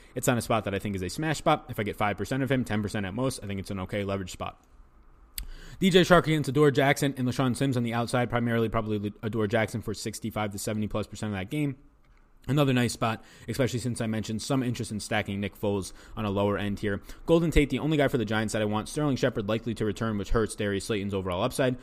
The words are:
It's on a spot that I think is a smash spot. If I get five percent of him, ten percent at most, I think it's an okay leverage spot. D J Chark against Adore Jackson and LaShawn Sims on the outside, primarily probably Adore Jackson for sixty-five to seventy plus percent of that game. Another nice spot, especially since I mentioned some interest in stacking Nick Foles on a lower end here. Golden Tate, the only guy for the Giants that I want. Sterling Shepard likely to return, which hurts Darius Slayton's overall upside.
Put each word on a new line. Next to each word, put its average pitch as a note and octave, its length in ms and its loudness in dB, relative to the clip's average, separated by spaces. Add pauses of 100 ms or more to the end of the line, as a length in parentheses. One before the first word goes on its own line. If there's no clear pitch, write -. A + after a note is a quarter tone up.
(140)
It's - 140 -2
on B2 100 2
a - 20 0
spot A2+ 260 0
that G2 80 -2
I G2 40 -2
think G#2 160 -2
is F#2 80 -4
a F2+ 80 -4
smash D#3 280 -2
spot. - 300 2
If A2+ 120 -6
I - 20 0
get G#2 140 -2
five G#2 200 0
percent C3 280 -2
of B2 80 0
him, B2+ 100 2
ten G#2+ 180 -2
percent G2+ 260 -4
at F#2 80 -8
most, B2+ 280 -4
I G#2 60 -10
think G2 100 -4
it's F#2+ 140 -8
an G2 80 -4
okay G2+ 240 -4
leverage G2 260 -4
spot. - 260 -10 (1200)
D F#3 100 4
J F3+ 140 8
Chark E3+ 240 8
against D#3 200 2
Adore D3 240 6
Jackson C#3 460 2
and B2+ 100 0
LaShawn B2+ 300 2
Sims C3+ 180 0
on A#2+ 100 0
the A#2 100 -2
outside, A#2+ 340 0
primarily A#2 400 2
probably G#2+ 540 -2
Adore A2 240 0
Jackson A2 340 0
for G#2 140 -6
sixty-five G#2+ 580 -4
to G2+ 60 -8
seventy G#2+ 280 -2
plus G#2 200 -2
percent G#2+ 260 -6
of G2 60 -4
that F#2 100 -6
game. D3 260 -2 (720)
Another C#3 280 4
nice B2 180 2
spot, A2 320 -2 (240)
especially B2 300 2
since A#2 240 -4
I A2+ 40 0
mentioned A2 360 -4
some C3+ 200 0
interest A#2+ 300 -4
in G#2 80 -4
stacking G2+ 400 -2
Nick G2+ 180 -4
Foles G2+ 360 -2 (240)
on A2 80 -2
a G#2 40 0
lower G2+ 280 2
end G2+ 220 -4
here. G2+ 200 -2 (240)
Golden E3 260 4
Tate, C#3+ 200 4
the C3 80 0
only D3+ 180 0
guy C#3+ 120 4
for C3 100 2
the A2 80 2
Giants A2 260 0
that A2 80 0
I G#2+ 60 2
want. G#2+ 240 -2
Sterling D3 260 0
Shepard A#2+ 320 0
likely A2+ 240 -2
to A2 140 -2
return, G#2+ 320 -2
which G2 100 -4
hurts A2 260 2
Darius G2+ 300 -2
Slayton's G2+ 300 -2
overall F#2 280 -2
upside. B2+ 400 0